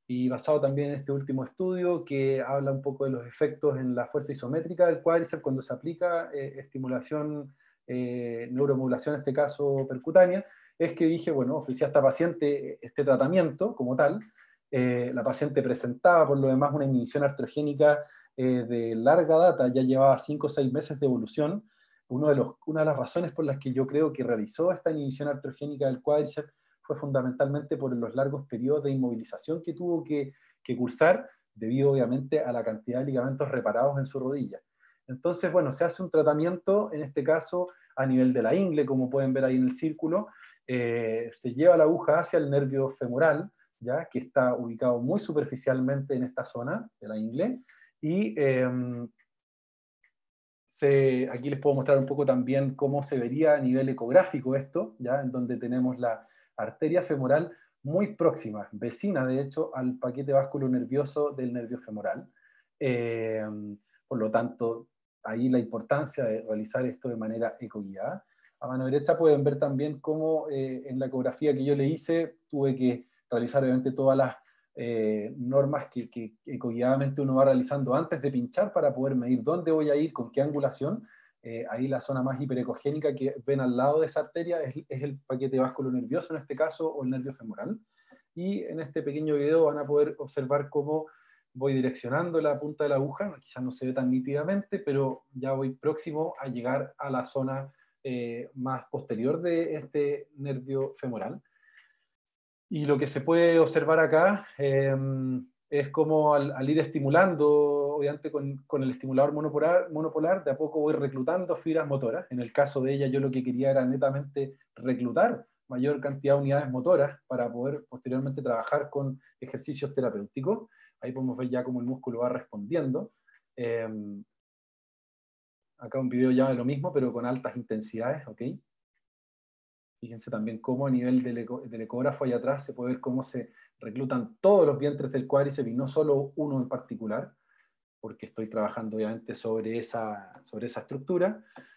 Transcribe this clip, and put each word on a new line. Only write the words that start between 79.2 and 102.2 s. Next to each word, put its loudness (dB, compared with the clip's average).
dónde 0
voy 2
a 4
ir, 0
con -8
qué 0
angulación. -2
Eh, -8
ahí -2
la 0
zona -4
más -2
hiperecogénica -2
que -2
ven 0
al 0
lado 4
de 2
esa -4
arteria -4
es, -6
es -8
el -6
paquete -2
vasculonervioso -2
en -6
este -10
caso, -2
o -6
el -2
nervio -6
femoral. -10
Y -4
en -8
este -6
pequeño -2
video 4
van 2
a -4
poder 2
observar -2
cómo -2
voy 0
direccionando 0
la 0
punta -4
de 0
la 2
aguja, -4
quizás -12
no -6
se -8
ve -4
tan -2
nítidamente, -2
pero -2
ya -4
voy -2
próximo -4
a -10
llegar -4
a -8
la -2
zona, -6
eh, -6
más -6
posterior -2
de 0
este -4
nervio -4
femoral. -8